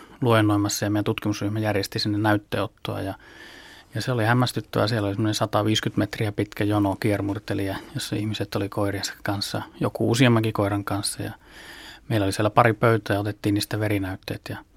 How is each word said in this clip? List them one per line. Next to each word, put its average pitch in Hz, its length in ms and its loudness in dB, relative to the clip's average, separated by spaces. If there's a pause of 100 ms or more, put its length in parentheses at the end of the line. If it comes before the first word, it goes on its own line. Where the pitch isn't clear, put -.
(200)
luennoimassa 104 640 2
ja 104 60 0
meidän 104 140 0
tutkimusryhmä 104 540 -2
järjesti 107 400 -2
sinne 104 200 0
näytteottoa 104 840 -2
ja, 98 140 -6 (800)
ja 113 80 -4
se 131 100 -2
oli 117 120 2
hämmästyttävää. 117 640 2
Siellä 107 180 0
oli 101 80 0
semmoinen 107 200 0
sataviisikymmentä 107 640 0
metriä 107 340 0
pitkä - 320 -2
jono 104 360 2
kiermurtelija, 101 760 -2 (180)
jossa 117 220 -4
ihmiset 104 380 -4
oli 101 140 -2
koiriensa 101 440 -4 (100)
kanssa, 101 400 -4 (180)
joku 110 300 0
useammankin 113 420 4
koiran 101 320 0
kanssa - 380 -6
ja 107 100 -6 (760)
meillä 107 160 2
oli 95 80 0
siellä 107 180 2
pari 120 220 6
pöytää 110 420 2
ja 98 60 0
otettiin 104 340 -2
niistä 104 260 -2
verinäytteet. 101 680 -4
Ja - 80 -8 (200)